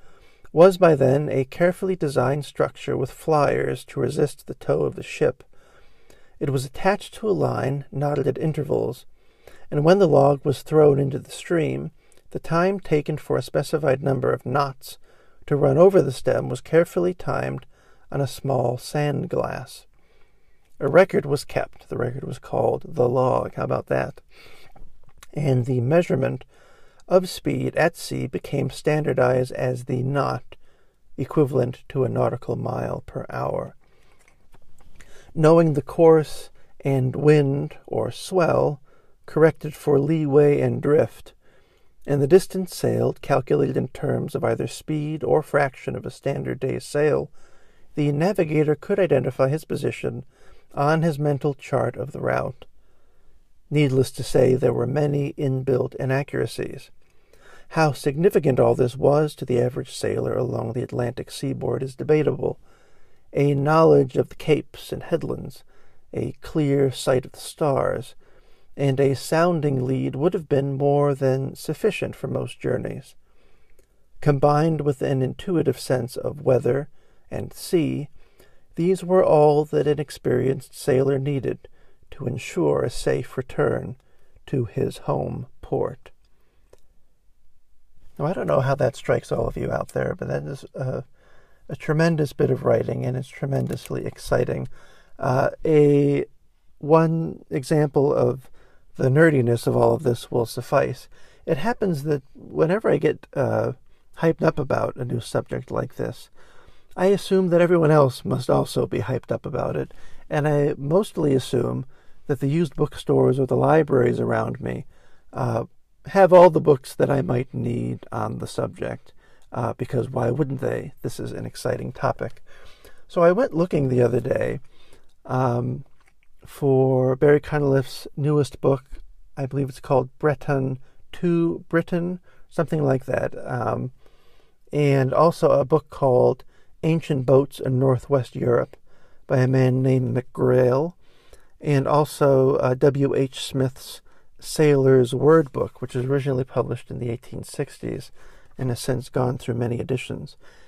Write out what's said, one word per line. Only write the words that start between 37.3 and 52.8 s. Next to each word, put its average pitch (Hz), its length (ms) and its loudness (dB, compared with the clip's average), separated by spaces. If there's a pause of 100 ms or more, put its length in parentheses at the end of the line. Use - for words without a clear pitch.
or 113 240 -4
swell, 147 720 0 (460)
corrected 151 480 2
for 143 240 2
leeway 147 600 4
and 123 220 0
drift, 139 500 0 (760)
and 143 140 0
the 143 60 2
distance 185 480 2
sailed 117 460 -2
calculated 139 560 0
in 127 120 -2
terms 127 460 -6
of - 80 -4
either 117 240 -2
speed 151 560 -6
or 151 200 2
fraction 143 520 -2
of 117 100 -10
a - 60 -10
standard 135 480 -6
day's 127 260 -4
sail, 147 460 0 (640)
the 147 160 0
navigator 156 640 2
could 202 240 -4
identify 135 500 2
his 151 160 -2
position 123 600 -6 (500)
on 151 280 2
his 156 160 0
mental 147 360 0
chart 120 420 -2
of - 160 -8
the - 80 -10
route. 127 440 -2 (1080)